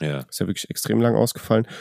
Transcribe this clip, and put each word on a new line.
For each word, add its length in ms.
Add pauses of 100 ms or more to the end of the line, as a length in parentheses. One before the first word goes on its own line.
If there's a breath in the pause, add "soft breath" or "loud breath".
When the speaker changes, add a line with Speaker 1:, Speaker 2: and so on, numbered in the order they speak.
Speaker 1:
Ja. 200
Speaker 2:
Ist 200
ja 60
wirklich 240
extrem 320
lang 120
ausgefallen. 520 (140 loud breath)